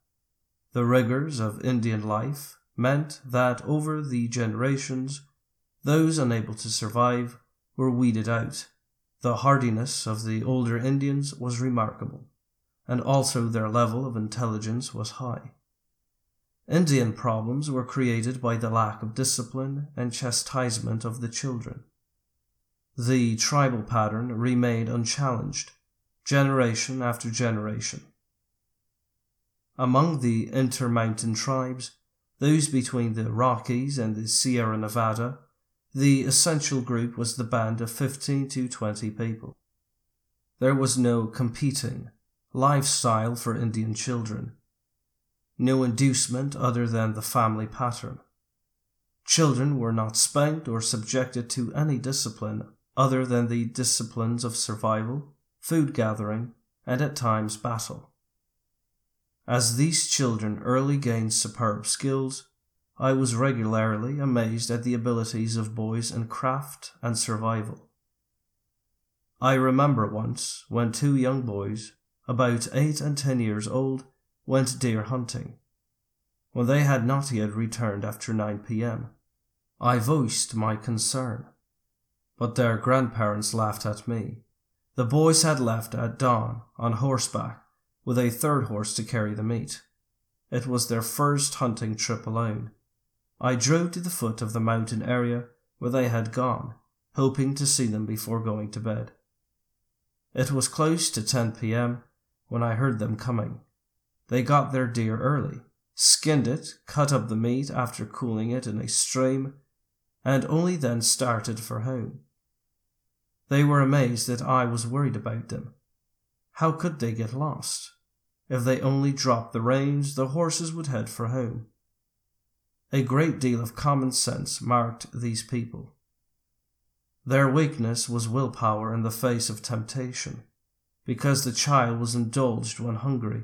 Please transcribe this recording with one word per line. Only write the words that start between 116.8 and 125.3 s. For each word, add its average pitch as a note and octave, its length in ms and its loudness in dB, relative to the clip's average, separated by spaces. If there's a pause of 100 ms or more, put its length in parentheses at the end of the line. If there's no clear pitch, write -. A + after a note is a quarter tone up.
they A#2 120 0
get A#2 220 -4
lost? - 560 -6 (580)
If B2 160 -2
they B2+ 160 2
only C#3 320 2
dropped B2 400 0
the A2+ 80 -2
reins, C#3 540 2
the C3 140 0
horses E3 440 0
would D#3+ 140 -8
head A2+ 240 -2
for A#2 160 -4
home. A#2+ 400 -4 (1300)
A C#3 100 4
great C#3 360 2
deal A#2+ 220 2
of A#2 160 -6
common C3+ 360 2
sense - 500 -2
marked A#2+ 500 0
these A#2 300 -4